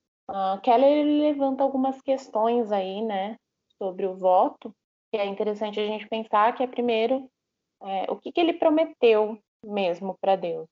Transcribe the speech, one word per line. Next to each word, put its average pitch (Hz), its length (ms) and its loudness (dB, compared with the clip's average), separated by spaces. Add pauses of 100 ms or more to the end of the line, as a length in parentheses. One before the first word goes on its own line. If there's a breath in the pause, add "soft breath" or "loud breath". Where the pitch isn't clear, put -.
(280)
Ah, 196 340 -4
Keller, 269 360 6
ele 294 240 2
levanta 277 420 0
algumas 262 360 -2
questões 233 680 -2
aí, 196 320 -4
né, 208 340 -6 (420)
sobre 190 280 -6
o 185 100 -6
voto, 190 560 2 (400)
que 220 60 -2
é 202 80 -2
interessante 208 540 -4
a 208 60 -2
gente 214 220 -6
pensar 220 460 2
que 254 80 -4
é, 247 40 -2
primeiro, 240 640 -2 (540)
é, 190 280 -6
o 202 60 -6
que - 140 -12
que 339 100 -2
ele 339 120 2
prometeu 302 840 2 (260)
mesmo 190 560 -4
pra 196 160 2
Deus, 165 360 -6